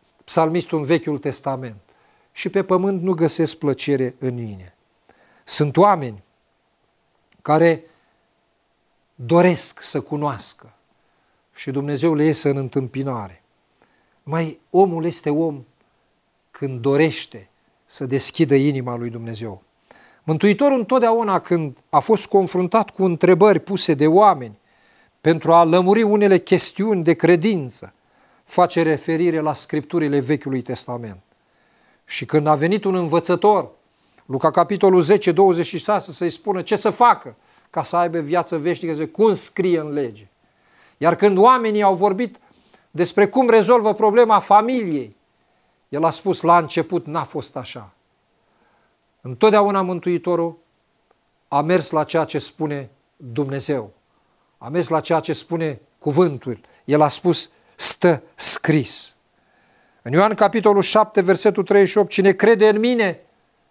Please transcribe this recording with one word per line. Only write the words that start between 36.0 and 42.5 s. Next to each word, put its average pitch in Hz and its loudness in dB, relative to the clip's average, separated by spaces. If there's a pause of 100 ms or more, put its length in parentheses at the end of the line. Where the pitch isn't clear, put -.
să-i 175 -4
spună 185 -6
ce 202 -4
să 214 0
facă 202 0 (340)
ca 165 -8
să 170 -4
aibă 170 -2
viață 165 -4
veșnică, 165 -4
zice, 156 -6
"Cum 208 2
scrie 180 -2
în 151 -8
lege?" 113 -8 (680)
Iar 165 2
când 202 2
oamenii 220 4
au 196 2
vorbit 202 -2 (520)